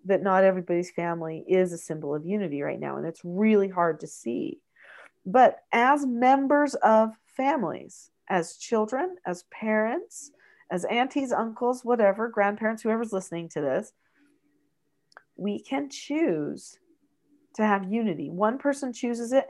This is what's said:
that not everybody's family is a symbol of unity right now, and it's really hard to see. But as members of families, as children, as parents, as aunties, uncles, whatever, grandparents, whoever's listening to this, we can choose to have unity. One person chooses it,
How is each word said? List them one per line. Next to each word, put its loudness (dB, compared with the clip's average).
that 2
not 4
everybody's 0
family -6
is 2
a -8
symbol -8
of -8
unity -4
right -6
now, -6
and -6
it's -10
really 4
hard 0
to -12
see. -8
But 6
as 4
members 4
of 4
families, -4
as -2
children, -2
as -6
parents, -2
as -4
aunties, 0
uncles, -2
whatever, 2
grandparents, -2
whoever's -2
listening -6
to -6
this, -2
we -6
can -6
choose -4
to -2
have 0
unity. -2
One 0
person -2
chooses -4
it, 4